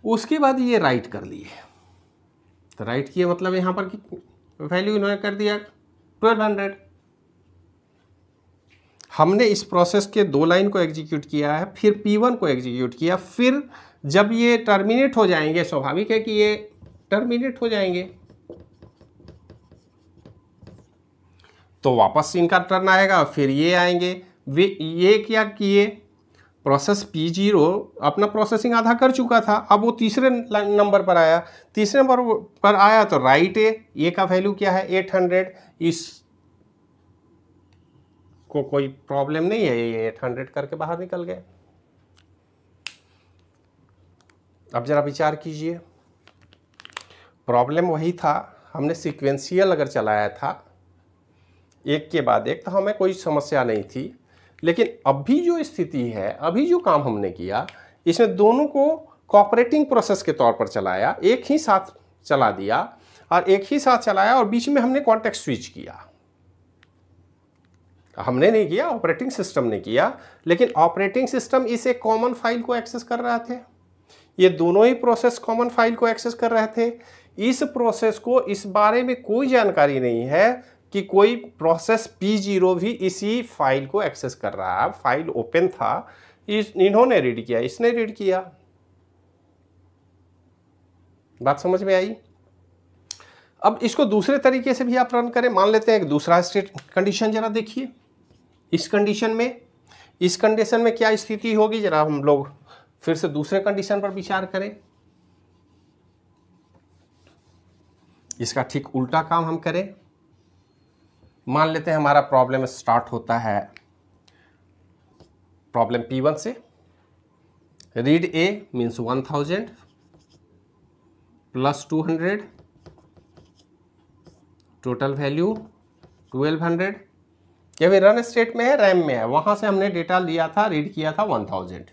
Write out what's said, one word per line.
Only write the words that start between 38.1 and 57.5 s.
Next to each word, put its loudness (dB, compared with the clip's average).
को -4
कोई -2
प्रॉब्लम -2
नहीं 0
है, 0
ये -2
एट -8
हंड्रेड -6
करके -8
बाहर -6
निकल -10
गए। -12
अब -6
जरा 0
विचार -4
कीजिए, -10
प्रॉब्लम 0
वही -2
था, -2
हमने -4
सीक्वेंशियल -2
अगर -2
चलाया -2
था -10
एक -4
के 0
बाद 0
एक -6
तो -10
हमें -2
कोई 0
समस्या -2
नहीं -2
थी, -12
लेकिन 0
अभी 0
जो -2
स्थिति -6
है, -6
अभी -2
जो 2
काम 2
हमने -4
किया, -6